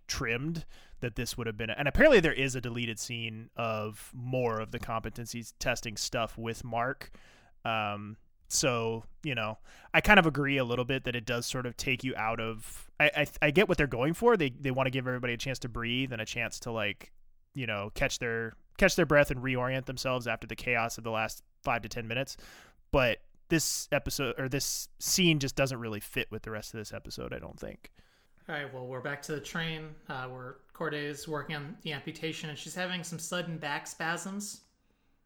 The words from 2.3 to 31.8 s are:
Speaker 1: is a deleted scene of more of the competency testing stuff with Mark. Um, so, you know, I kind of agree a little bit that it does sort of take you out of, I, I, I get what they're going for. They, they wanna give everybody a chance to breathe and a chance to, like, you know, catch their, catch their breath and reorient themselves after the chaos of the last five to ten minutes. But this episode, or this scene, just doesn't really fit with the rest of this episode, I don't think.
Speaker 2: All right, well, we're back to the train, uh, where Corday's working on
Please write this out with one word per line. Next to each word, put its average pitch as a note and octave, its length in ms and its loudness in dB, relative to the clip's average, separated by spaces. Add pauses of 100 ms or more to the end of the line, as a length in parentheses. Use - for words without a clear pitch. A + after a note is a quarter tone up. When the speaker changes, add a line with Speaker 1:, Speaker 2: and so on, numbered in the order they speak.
Speaker 1:
is C3 240 0
a C3 60 -2
deleted A#2 380 -2
scene A2+ 580 -6
of A2 560 -4
more B2 480 0
of A2 100 -6
the A#2 80 -4
competency A2+ 640 -6 (160)
testing A#2+ 380 -2
stuff - 400 -2
with A2+ 260 -4
Mark. A#2+ 480 -2 (540)
Um, G#2 500 -2 (320)
so, A2+ 560 0 (200)
you D3 120 -2
know, A2 220 -2 (360)
I E3 80 8
kind G#3 180 10
of F3+ 80 8
agree C#3 300 4
a C3 60 4
little B2 220 2
bit B2+ 200 0
that B2 100 -2
it A#2 100 -4
does A#2+ 220 -2
sort B2+ 180 -2
of A#2+ 100 -6
take B2+ 300 -2
you C3 100 0
out A2+ 240 0
of, A2+ 500 -6 (120)
I, D3+ 160 8
I, D3 100 2 (140)
I D3+ 100 6
get F#3 160 8
what F3+ 120 4
they're D3 80 4
going C3 260 2
for. A#3 240 6
They, D3+ 120 2
they C3+ 220 -2
wanna C3 200 2
give B2+ 160 -2
everybody B2 260 0
a A#2 40 -2
chance B2+ 220 -4
to - 100 -4
breathe A#2+ 440 -2
and A2 80 -4
a A2 40 -4
chance A#2 360 -4
to, B2 100 -6
like, G#2 400 -2 (420)
you C3 140 -4
know, G#2 280 -2
catch C#3 220 0
their, A2+ 360 -2 (240)
catch F#3+ 180 6
their F3 100 6
breath D3 240 8
and C3 140 -2
reorient C3 420 0
themselves B2+ 400 -2
after A2+ 220 -2
the A2+ 80 -8
chaos A#2 420 0
of A2+ 60 -12
the A2+ 80 -4
last A2 320 -2 (200)
five A#2 200 2
to A2+ 60 -10
ten A2+ 180 -6
minutes. B2 280 -2 (560)
But B2+ 280 6 (300)
this - 420 2
episode, C#3 480 0
or C3 100 -2
this - 380 -2 (120)
scene, E3+ 400 6
just C3+ 160 -2
doesn't C3+ 240 0
really A2 200 -4
fit - 320 -4
with A2 100 -6
the - 100 -10
rest G#2+ 220 -8
of A#2 60 -8
this G#2 120 -10
episode, - 400 -10
I - 60 -6
don't - 220 -12
think. - 320 -12 (580)
Speaker 2:
All E3 60 -6
right, C#3 180 -6
well, B2+ 140 -10
we're B2+ 140 -6
back C#3+ 220 -6
to D#3+ 100 -6
the D3 60 -4
train, D#3+ 500 -6 (200)
uh, C3 160 -6
where B2+ 300 -12 (180)
Corday's D3 540 -4
working D3+ 280 -4
on D3 280 -8